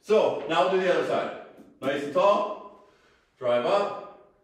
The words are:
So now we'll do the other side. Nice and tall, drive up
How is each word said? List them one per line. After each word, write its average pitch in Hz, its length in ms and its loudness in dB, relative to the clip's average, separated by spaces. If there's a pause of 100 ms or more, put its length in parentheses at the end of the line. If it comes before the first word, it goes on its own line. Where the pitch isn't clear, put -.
So 202 480 2
now 180 140 2
we'll 185 80 2
do 185 100 2
the 180 120 2
other - 140 0
side. - 300 -4 (420)
Nice 143 240 -4
and 143 100 -8
tall, - 760 0 (480)
drive 120 280 0
up - 640 -4 (160)